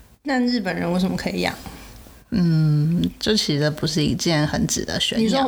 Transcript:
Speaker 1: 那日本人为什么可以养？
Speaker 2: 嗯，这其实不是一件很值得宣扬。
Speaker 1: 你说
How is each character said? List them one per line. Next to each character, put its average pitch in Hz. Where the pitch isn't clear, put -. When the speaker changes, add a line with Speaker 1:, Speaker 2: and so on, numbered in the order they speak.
Speaker 1:
那 269
日 247
本 180
人 170
为 180
什 185
么 180
可 -
以 180
养？ 87
Speaker 2:
嗯， 165
这 214
其 147
实 151
不 151
是 156
一 143
件 156
很 -
值 -
得 -
宣 -
扬。 226
Speaker 1:
你 214
说 269